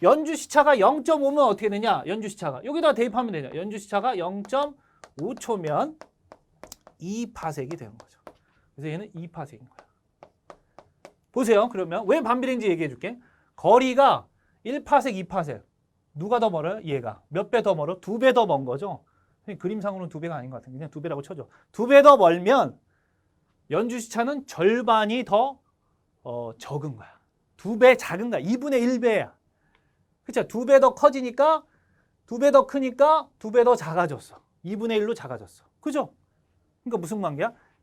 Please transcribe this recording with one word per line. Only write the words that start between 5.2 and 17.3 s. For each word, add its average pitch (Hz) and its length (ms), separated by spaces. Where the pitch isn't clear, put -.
초면 202 580
이 214 340
파섹이 147 380
되는 117 280
거죠. - 220
그래서 151 160
얘는 196 220
이 170 140
파섹인 139 400
거야. - 200
보세요. 226 380
그러면 190 380
왜 285 140
반비례인지 247 460
얘기해 160 220
줄게. 180 280
거리가 247 720
일 269 200
파섹, 269 320
이 185 80
파섹. 156 420
누가 208 260
더 220 100
멀어요? 175 340
얘가. 127 460
몇 196 220